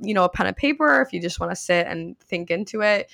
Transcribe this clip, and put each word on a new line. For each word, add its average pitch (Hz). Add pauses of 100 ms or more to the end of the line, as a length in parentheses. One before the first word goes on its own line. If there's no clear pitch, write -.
you 214
know, 185
a 180
pen 185
and 196
paper, 285
if 262
you 175
just 170
wanna 175
sit 175
and 165
think 170
into 208
it, 208